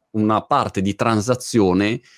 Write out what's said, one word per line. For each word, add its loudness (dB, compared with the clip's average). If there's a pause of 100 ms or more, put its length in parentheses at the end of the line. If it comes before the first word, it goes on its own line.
(100)
una 0
parte -2
di -2
transazione 0 (180)